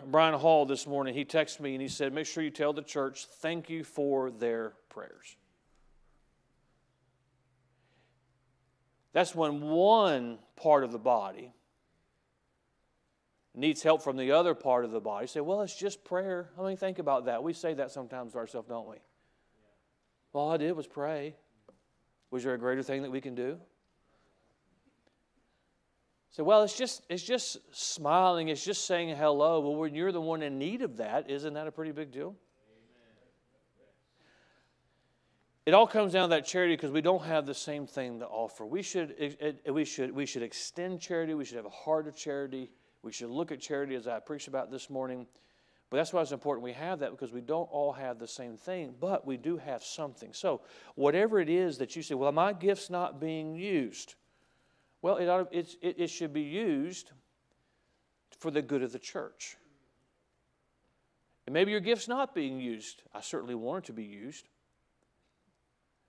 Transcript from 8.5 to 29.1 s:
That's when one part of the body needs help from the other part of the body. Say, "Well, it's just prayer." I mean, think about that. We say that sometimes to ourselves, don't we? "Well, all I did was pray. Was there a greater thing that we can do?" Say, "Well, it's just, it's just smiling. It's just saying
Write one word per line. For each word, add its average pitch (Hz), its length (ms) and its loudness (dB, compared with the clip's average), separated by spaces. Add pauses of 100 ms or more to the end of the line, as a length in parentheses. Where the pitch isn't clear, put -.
That's 175 220 4
when 147 280 2
one 160 760 4 (180)
part 147 280 6
of 117 80 -4
the 120 60 -6
body 110 560 0 (2000)
needs 147 280 2
help 160 200 6
from 135 140 0
the 131 140 0
other 165 240 6
part 123 300 2
of 113 80 -4
the 113 80 0
body. 107 260 -4
Say, 151 140 -6
"Well, 185 220 0
it's 190 140 -6
just 196 280 -6
prayer." 180 540 -4
I 185 40 -6
mean, 190 140 -2
think 190 220 -4
about 139 280 2
that. 120 160 0
We 165 100 -2
say 165 220 -2
that 131 160 -4
sometimes 127 420 -10
to 123 60 -6
ourselves, 113 300 -8
don't 113 200 -8
we? 110 80 -16 (1400)
"Well, 143 120 0
all 156 80 0
I 165 40 4
did 156 160 2
was 156 140 -6
pray. 151 480 -6 (960)
Was 127 140 -4
there 131 100 0
a 120 40 -4
greater 127 240 0
thing 135 200 -4
that 135 80 -6
we 135 100 -4
can 131 140 -10
do?" 131 240 -4 (2750)
Say, - 140 -6
"Well, 214 180 10
it's 208 140 2
just, 247 320 -4
it's 175 140 -4
just - 340 -2 (180)
smiling. 165 760 4
It's 151 160 -4
just 202 200 -2
saying 170 320 0